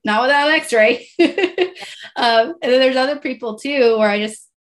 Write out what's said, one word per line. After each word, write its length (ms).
not 180
without 280
an 60
x-ray." 520
<laughs> 560
Um, 480
and 80
then 80
there's 160
other 220
people 420
too, 400
where 100
I 100
just, 300